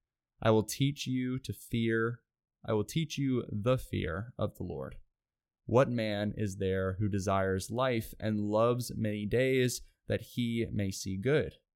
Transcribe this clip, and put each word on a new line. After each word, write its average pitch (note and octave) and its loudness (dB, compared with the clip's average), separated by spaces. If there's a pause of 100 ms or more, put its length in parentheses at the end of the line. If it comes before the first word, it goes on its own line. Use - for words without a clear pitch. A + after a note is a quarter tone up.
(420)
I A2+ 4
will A2 6
teach C#3 0
you B2+ -2
to G#2 -8
fear, A2+ -2 (440)
I A2+ 0
will G#2+ 2
teach - -2
you C3 0
the A2 2
fear G2 -4
of - -4
the F2+ -8
Lord. C#2+ -8 (680)
What B2 4
man G#2+ -2
is G2+ -2
there F#2+ 0
who G#2 0
desires F#2+ 0
life A#2+ -2
and G#2+ 0
loves A2+ 2
many G#2 -2
days B2+ 2 (260)
that G#2+ 0
he A#2 -2
may G#2 0
see F#2+ -6
good? G2+ 0 (160)